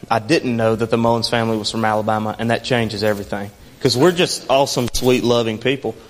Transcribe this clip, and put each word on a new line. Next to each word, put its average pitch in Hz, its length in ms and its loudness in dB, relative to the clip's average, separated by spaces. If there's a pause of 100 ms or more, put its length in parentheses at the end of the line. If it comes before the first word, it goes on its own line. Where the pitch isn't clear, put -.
(100)
I 113 80 2
didn't 120 380 -2
know 113 200 2
that 113 140 -2
the 117 80 2
Mullins 117 300 2
family 113 280 0
was 104 140 -4
from 113 140 -4
Alabama, 107 540 0
and 113 120 -2
that - 140 -2
changes 107 380 -2
everything. 101 480 -4 (300)
'Cause 120 160 2
we're 170 160 6
just 170 380 -2
awesome, 135 420 2
sweet, 123 320 2
loving 117 340 0
people 127 360 -4 (160)